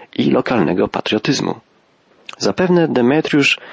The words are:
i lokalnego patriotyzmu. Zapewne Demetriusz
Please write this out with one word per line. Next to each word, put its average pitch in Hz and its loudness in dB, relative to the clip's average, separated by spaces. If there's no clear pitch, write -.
i 135 0
lokalnego 104 0
patriotyzmu. - -4
Zapewne 175 2
Demetriusz 135 2